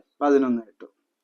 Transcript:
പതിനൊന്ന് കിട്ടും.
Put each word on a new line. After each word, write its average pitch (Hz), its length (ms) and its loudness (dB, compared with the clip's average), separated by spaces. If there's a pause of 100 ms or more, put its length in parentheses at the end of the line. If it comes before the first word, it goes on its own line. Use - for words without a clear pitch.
(220)
പതിനൊന്ന് 135 400 0
കിട്ടും. - 300 -20 (320)